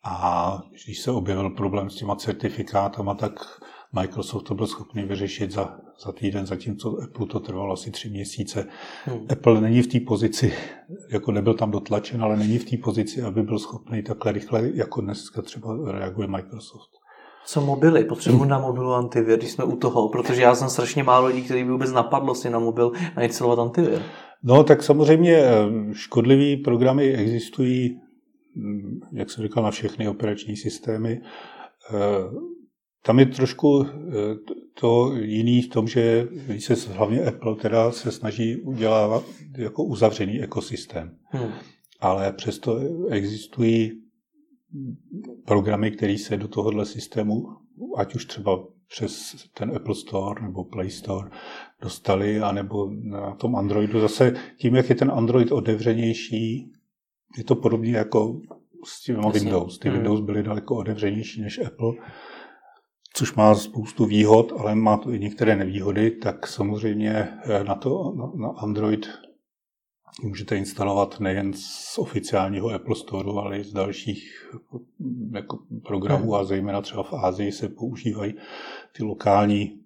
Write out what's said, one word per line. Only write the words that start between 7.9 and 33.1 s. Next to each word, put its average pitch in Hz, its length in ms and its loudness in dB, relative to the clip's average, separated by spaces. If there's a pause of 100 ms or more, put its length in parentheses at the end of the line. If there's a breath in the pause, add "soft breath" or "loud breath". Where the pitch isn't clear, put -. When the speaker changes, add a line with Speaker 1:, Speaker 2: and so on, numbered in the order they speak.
Speaker 1:
tři - 180 -12
měsíce. 101 580 -8 (380 loud breath)
Speaker 2:
Hmm. 117 260 -8
Speaker 1:
Apple 110 300 6
není 113 200 6
v 123 60 2
té - 120 0
pozici, 110 540 0 (560 loud breath)
jako 107 220 -2
nebyl 104 220 2
tam 107 180 0
dotlačen, 104 520 -4
ale 107 140 2
není 107 200 2
v - 120 -6
té 120 80 -2
pozici, 107 440 -2
aby 107 220 -2
byl 107 160 -2
schopný 113 440 -8
takhle 107 280 -2
rychle, 110 420 -2
jako - 280 -4
dneska 104 400 -8
třeba 110 500 -10
reaguje 95 360 -6
Microsoft. - 640 -10 (560 soft breath)
Speaker 2:
Co - 160 0
mobily? 139 420 6
Potřebuji 117 360 4
Speaker 1:
Hmm. 139 100 4
Speaker 2:
na 139 100 4
mobilu 127 340 -2
antivir, 117 440 4
když 117 140 -4
jsme 131 120 -4
u 123 120 0
toho, 107 340 2
protože 123 320 0
já 123 140 10
znám 127 140 0
strašně 127 340 -2
málo 127 240 6
lidí, 127 160 0
který 127 200 -2
by 123 80 0
vůbec 131 200 0
napadlo 131 440 2
si 123 140 -4
na 117 100 0
mobil 117 320 2 (260 loud breath)
nainstalovat 120 420 2
antivir. 120 420 2 (420 loud breath)
Speaker 1:
No, 131 200 10
tak 151 200 8
samozřejmě, 160 520 8
eh, 117 340 8 (240)
škodlivý 135 640 4
programy 131 560 4
existují, 123 840 0 (560)
mm, 104 440 -8 (140)
jak 101 180 -6
jsem 110 120 -8
říkal, 110 200 0
na 104 80 2
všechny 107 360 -4
operační 104 500 -4
systémy. 113 640 -4 (720 loud breath)
Eh, - 20 -2 (1080)
tam 117 160 6